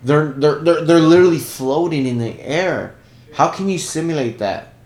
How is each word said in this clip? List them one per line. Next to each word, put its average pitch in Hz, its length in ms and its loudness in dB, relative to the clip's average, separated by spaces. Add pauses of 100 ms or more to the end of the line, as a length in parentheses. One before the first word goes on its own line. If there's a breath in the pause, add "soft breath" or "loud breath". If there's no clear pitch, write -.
They're, 147 300 2
they're, 139 240 0
they're, 165 280 2
they're 165 160 4
literally 170 380 6
floating 139 680 -2
in 123 120 -4
the 113 220 -6
air. 143 540 -4 (400 soft breath)
How 147 140 0
can 196 200 -6
you 190 100 -2
simulate 156 600 -4
that? 95 360 -8 (120)